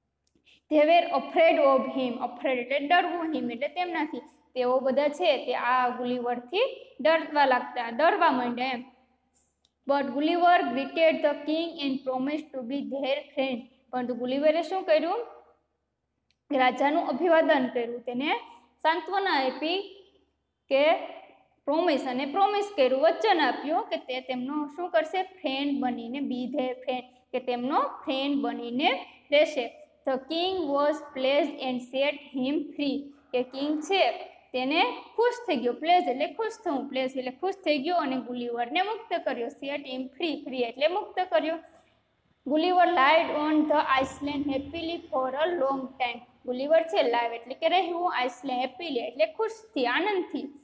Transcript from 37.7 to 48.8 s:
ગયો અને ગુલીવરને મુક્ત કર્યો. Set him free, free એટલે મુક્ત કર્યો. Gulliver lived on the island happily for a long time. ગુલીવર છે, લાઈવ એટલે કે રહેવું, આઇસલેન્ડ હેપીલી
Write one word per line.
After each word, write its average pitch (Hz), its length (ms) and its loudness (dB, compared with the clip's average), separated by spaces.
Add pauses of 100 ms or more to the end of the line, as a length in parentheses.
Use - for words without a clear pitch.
ગયો 320 180 -2
અને 277 220 0
ગુલીવરને 240 640 -4
મુક્ત 403 320 -6 (120)
કર્યો. 240 220 -4
Set 285 320 -8
him 262 240 -8
free, 302 400 -6
free 254 200 -4
એટલે 247 240 0
મુક્ત 381 320 -4
કર્યો. 330 400 0 (920)
Gulliver 349 380 4
lived 320 500 4
on 302 180 0 (140)
the 302 120 4 (200)
island 285 440 -6
happily 320 520 -6 (160)
for 262 160 0
a 285 180 0 (120)
long 269 220 0
time. 240 380 -6 (260)
ગુલીવર 277 360 2
છે, 320 220 2
લાઈવ 233 300 0
એટલે 247 200 -10
કે 320 160 0
રહેવું, 349 460 0
આઇસલેન્ડ 254 440 -4
હેપીલી 269 400 -4